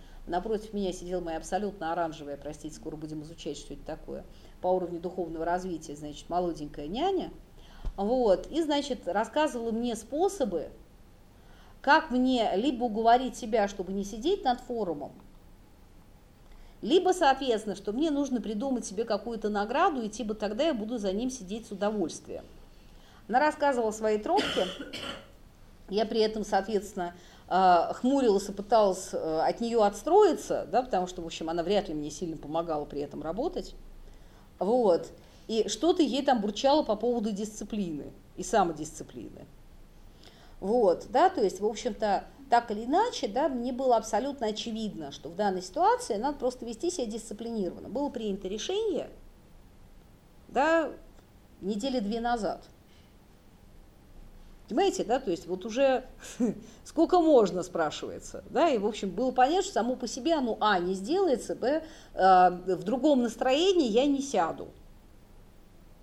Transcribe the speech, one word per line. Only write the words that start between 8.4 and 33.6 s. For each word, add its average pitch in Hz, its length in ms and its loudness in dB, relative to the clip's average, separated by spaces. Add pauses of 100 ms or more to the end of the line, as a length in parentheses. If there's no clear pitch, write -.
и, 294 140 -2
значит, 285 460 -2
рассказывала 226 640 0
мне 233 240 -2
способы, 262 760 -2 (1120)
как 302 300 4
мне 254 440 2
либо 240 300 0
уговорить 226 500 4
себя, 214 320 0
чтобы 190 240 -6
не 196 120 -4
сидеть 240 400 -2
над 247 180 0
форумом, 175 500 -6 (1700)
либо, 359 300 4
соответственно, 262 640 2
что 202 160 -8
мне 294 180 2
нужно 277 320 0
придумать 220 440 -2
себе 196 180 -4
какую-то 220 460 -4
награду, 247 520 0
и 214 80 -4
типа 214 240 -6
тогда 214 320 -2
я 330 80 2
буду 220 240 -4
за 202 140 -2
ним 226 180 -2
сидеть 220 380 -10
с - 40 -12
удовольствием. 196 720 -4 (840)
Она 233 120 4
рассказывала 285 520 2
свои 214 260 0
тропки, 277 480 2 (1200)
я 208 160 0
при 220 160 0
этом, 214 220 0
соответственно, 190 720 -2 (360)
э, 180 440 6
хмурилась 240 560 2
и - 20 -8
пыталась, 202 640 2
э, 160 340 0
от 170 120 -2
нее 233 240 2
отстроиться, 220 880 4
да, 226 100 4
потому 190 240 -2
что, 180 160 -10
в 165 40 -8
общем, 165 240 -8
она 170 120 -2
вряд 185 260 0
ли 165 60 -6
мне 151 160 -4
сильно 160 280 -8
помогала 151 480 -4
при 143 160 -8
этом 143 200 -8
работать. 190 540 -6 (800)